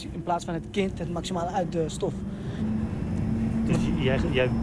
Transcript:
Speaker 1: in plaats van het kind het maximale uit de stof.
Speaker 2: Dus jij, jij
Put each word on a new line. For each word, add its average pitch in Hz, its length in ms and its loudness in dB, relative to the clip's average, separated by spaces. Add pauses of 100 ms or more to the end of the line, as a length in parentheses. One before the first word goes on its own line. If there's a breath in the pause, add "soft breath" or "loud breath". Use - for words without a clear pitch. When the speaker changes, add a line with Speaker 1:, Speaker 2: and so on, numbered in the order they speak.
(120)
Speaker 1:
in 170 100 -6
plaats 175 220 0
van 175 100 -4
het 160 160 -4
kind 190 280 0
het 175 140 -4
maximale 175 380 -2
uit 180 220 0
de 165 160 2
stof. 170 240 -2 (1500 loud breath)
Speaker 2:
Dus - 100 4 (220)
jij, 131 220 4 (120)
jij 127 180 4 (120)